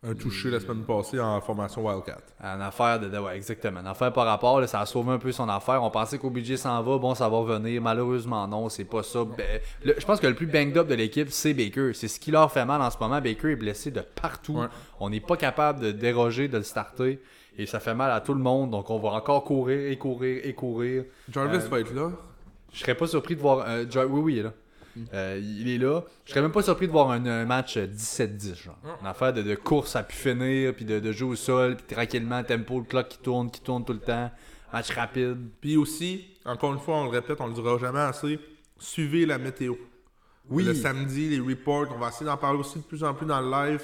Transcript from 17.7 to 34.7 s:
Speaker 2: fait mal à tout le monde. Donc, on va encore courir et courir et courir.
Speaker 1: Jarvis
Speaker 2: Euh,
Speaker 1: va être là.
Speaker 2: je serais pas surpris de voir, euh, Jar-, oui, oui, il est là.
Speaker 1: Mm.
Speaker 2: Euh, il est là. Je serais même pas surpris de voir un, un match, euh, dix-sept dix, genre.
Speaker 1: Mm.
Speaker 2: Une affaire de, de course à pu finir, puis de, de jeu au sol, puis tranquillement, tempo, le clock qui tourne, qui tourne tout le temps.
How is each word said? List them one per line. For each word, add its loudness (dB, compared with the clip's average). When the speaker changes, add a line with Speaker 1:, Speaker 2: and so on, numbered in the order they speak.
Speaker 2:
fait -2
mal 2
à 2
tout 0
le 2
monde. 2
Donc, -4
on 0
va 2
encore 2
courir 2
et -2
courir -2
et -6
courir. -2
Speaker 1:
Jarvis 2
Speaker 2:
Euh, -2
Speaker 1:
va 0
être -2
là. -2
Speaker 2:
je -12
serais 0
pas 0
surpris 0
de -10
voir, 4
euh, -2
Jar-, 2
oui, 2
oui, 2
il 2
est -2
là. -4
Speaker 1:
Mm. -10
Speaker 2:
Euh, -4
il -4
est 0
là. 2
Je -20
serais 4
même 2
pas 4
surpris 2
de -2
voir 8
un, 0
un 0
match, 0
euh, 0
dix-sept -4
dix, -8
genre. -16
Speaker 1:
Mm. -14
Speaker 2:
Une -8
affaire 0
de, 0
de 0
course 0
à 0
pu -12
finir, 0
puis -10
de, 0
de -2
jeu -4
au -2
sol, 2
puis -12
tranquillement, -2
tempo, -2
le -4
clock 0
qui -18
tourne, 0
qui -16
tourne -2
tout -2
le -6
temps. -2